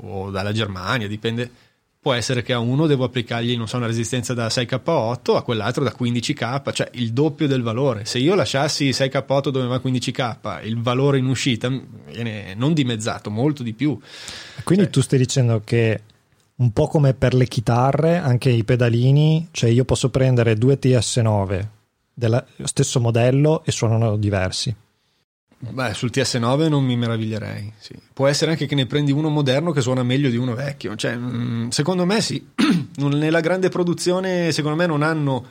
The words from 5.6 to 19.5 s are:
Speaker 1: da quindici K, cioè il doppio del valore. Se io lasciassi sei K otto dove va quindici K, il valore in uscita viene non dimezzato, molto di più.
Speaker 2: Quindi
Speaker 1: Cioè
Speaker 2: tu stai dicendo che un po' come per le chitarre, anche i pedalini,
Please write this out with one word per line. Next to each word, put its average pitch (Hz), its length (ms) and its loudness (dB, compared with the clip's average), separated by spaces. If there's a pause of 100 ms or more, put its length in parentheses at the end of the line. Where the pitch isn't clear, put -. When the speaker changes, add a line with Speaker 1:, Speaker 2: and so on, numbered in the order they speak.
Speaker 1:
da 117 80 0
quindici 120 420 -2
K, 123 380 -4
cioè - 220 -4
il 117 180 -4
doppio 147 340 0
del 131 160 0
valore. 113 420 -2
Se - 140 -4
io 135 160 2
lasciassi 135 580 0
sei 135 160 0
K 131 180 -2
otto 139 240 0
dove 131 160 -2
va 123 120 -2
quindici 127 320 -2
K, 117 260 -4 (280)
il 113 160 -4
valore 131 380 2
in 127 80 0
uscita 123 420 0 (440)
viene 107 440 -10
non 131 160 0
dimezzato, 113 580 -2
molto 135 320 -2
di 113 120 -6
più. 127 240 -2 (640)
Speaker 2:
Quindi 190 200 4
Speaker 1:
Cioè - 80 -2
Speaker 2:
tu 139 100 2
stai - 160 0
dicendo 120 460 2
che 113 380 0 (540)
un 120 160 2
po' 147 160 0
come 139 260 4
per 123 200 2
le 127 120 4
chitarre, 135 680 2
anche 131 340 2
i 117 140 2
pedalini, 131 880 4